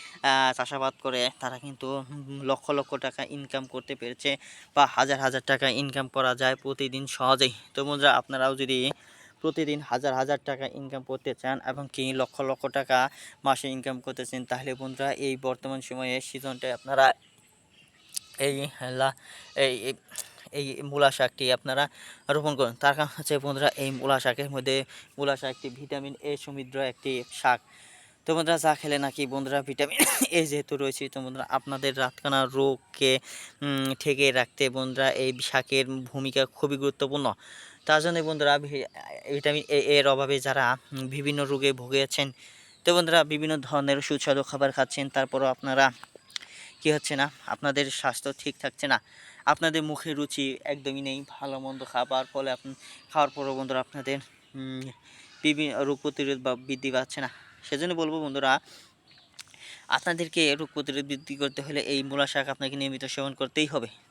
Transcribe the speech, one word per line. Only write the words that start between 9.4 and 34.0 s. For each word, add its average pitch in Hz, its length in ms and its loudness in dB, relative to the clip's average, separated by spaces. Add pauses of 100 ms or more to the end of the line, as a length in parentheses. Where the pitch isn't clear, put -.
হাজার 131 340 -2
হাজার 135 300 0
টাকা 135 200 -6 (100)
ইনকাম 135 280 -10
করতে 131 300 -6
চান 131 240 -4 (100)
এবং 139 240 -6
কি 135 120 -6 (100)
লক্ষ 131 280 -2
লক্ষ 135 220 -4 (100)
টাকা 135 240 2 (460)
মাসে 139 260 2
ইনকাম 131 300 -6
করতে 127 260 -8
চান, 127 200 -8
তাহলে 131 280 -6
বন্ধুরা, 135 360 -6 (100)
এই 135 180 -2
বর্তমান 135 440 -6
সময়ে 127 400 -6
সিজনটায় 131 520 -8
আপনারা 135 320 4 (1300)
এই 139 160 0 (360)
লা-, 131 260 0 (380)
এই, 135 240 4
এই, 123 140 -6 (600)
এই 143 120 -4 (180)
মূলা 143 280 4
শাকটি 131 400 0
আপনারা 135 320 0 (460)
রোপণ 147 260 2
করুন। 123 240 2
তার 143 160 6
কারণ 147 180 0
হচ্ছে 151 240 -2
বন্ধুরা, 139 400 2
এই 135 140 -2
মূলা 135 280 2
শাকের 135 300 0
মধ্যে, 135 260 -2 (400)
মূলা 139 200 0
শাক 131 160 -6
একটি 127 180 -10
ভিটামিন 139 520 -10
এ 147 160 -4
সমৃদ্ধ 135 380 -12 (100)
একটি 131 260 -4 (200)
শাক। 123 280 4 (600)
তো - 120 -10
বন্ধুরা, 165 240 2
যা 151 180 4
খেলে 147 240 -2
নাকি 139 280 -4
বন্ধুরা 135 340 -2
ভিটামিন 143 360 -2
<coughs> - 420 4
এ - 60 4
যেহেতু 147 320 -4
রয়েছে, 135 320 -2
তো - 120 -12
বন্ধুরা, 131 280 -8
আপনাদের 135 460 -2
রাতকানা 135 520 0
রোগকে, 135 640 2 (480)
উম, 139 280 -2 (120)
ঠেকিয়ে 139 320 4